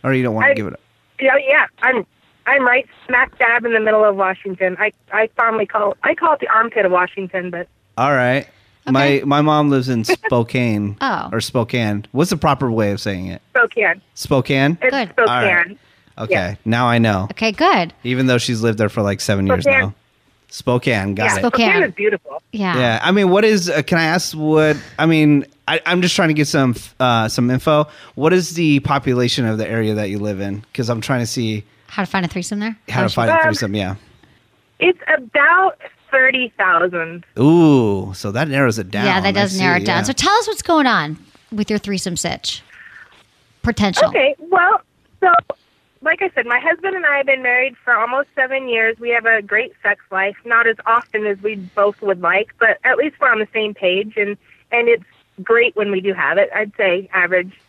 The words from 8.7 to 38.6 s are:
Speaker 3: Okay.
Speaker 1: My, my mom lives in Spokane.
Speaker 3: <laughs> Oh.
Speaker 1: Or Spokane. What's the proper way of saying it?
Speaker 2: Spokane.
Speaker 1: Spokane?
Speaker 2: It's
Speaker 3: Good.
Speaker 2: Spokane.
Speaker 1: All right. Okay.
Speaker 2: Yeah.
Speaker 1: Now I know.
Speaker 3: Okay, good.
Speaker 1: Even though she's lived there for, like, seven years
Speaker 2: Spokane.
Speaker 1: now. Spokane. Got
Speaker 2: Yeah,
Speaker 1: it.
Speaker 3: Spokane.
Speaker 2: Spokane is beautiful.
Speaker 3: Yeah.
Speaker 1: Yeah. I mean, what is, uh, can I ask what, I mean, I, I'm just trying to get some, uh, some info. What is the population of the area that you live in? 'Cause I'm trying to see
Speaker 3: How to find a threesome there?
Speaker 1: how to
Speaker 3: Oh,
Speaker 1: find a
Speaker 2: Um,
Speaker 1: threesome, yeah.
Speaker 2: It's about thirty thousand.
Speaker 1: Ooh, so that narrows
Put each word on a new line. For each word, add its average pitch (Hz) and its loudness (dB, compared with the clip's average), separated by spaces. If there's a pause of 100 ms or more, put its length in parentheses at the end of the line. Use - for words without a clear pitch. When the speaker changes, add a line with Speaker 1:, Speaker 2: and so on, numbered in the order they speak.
Speaker 3:
Okay. 131 -4
Speaker 1:
My, 139 2
my 143 2
mom 151 2
lives 131 0
in 117 -2
Spokane. 113 -2
Speaker 3:
<laughs> - -10
Oh. 240 -4
Speaker 1:
Or 113 -2
Spokane. 113 -4
What's 156 0
the 175 -2
proper 139 0
way 110 0
of 98 -6
saying 92 -6
it? 87 -12 (100)
Speaker 2:
Spokane. 208 0 (120)
Speaker 1:
Spokane? 139 0
Speaker 2:
It's 262 2
Speaker 3:
Good. 254 -2
Speaker 2:
Spokane. 226 2
Speaker 1:
All - 0 (100)
right. 175 -2 (400)
Okay. 113 -4
Speaker 2:
Yeah. 92 -2 (100)
Speaker 1:
Now 120 0
I 117 2
know. 101 2
Speaker 3:
Okay, 226 -4
good. 285 0 (100)
Speaker 1:
Even 127 0
though 123 4
she's 113 -2
lived 110 0
there 107 2
for, 107 -2
like, 101 -2
seven 98 0
years 92 0
Speaker 2:
Spokane. - 4
Speaker 1:
now. 101 -2 (540)
Spokane. 113 -2
Got 107 -2
Speaker 2:
Yeah, - 0
Speaker 1:
it. - -2
Speaker 3:
Spokane. 226 0
Speaker 2:
Spokane - 2
is 196 -6
beautiful. 202 -4 (100)
Speaker 3:
Yeah. 196 -2
Speaker 1:
Yeah. 120 0
I 175 0
mean, 196 2
what 202 4
is, 202 2
uh, 151 0
can 170 0
I 165 2
ask 165 -2
what, 156 2 (220)
I 156 2
mean, 151 4 (220)
I, 160 0
I'm 180 0
just 175 0
trying 175 2
to 156 0
get 147 0
some, 135 0 (240)
uh, 117 2
some 123 0
info. 151 2 (300)
What 151 2
is 175 0
the 156 2
population 123 0
of 110 -2
the 110 -2
area 107 -2
that 104 -4
you 101 -6
live 101 -4
in? 101 -8 (100)
'Cause 120 -4
I'm 113 -4
trying 127 -2
to 120 -4
see 110 -6 (240)
Speaker 3:
How - -8
to 180 -6
find 185 -2
a - -4
threesome 196 -8
there? 214 -8 (120)
Speaker 1:
how - -4
to 120 0
Speaker 3:
Oh, - 0
Speaker 1:
find 117 0
a 330 2
Speaker 2:
Um, 330 2
Speaker 1:
threesome, 104 -2
yeah. 95 -4 (840)
Speaker 2:
It's 359 2 (180)
about 311 2 (320)
thirty 262 0
thousand. 175 -2 (140)
Speaker 1:
Ooh, 123 4
so 101 -8
that 143 -2
narrows 135 0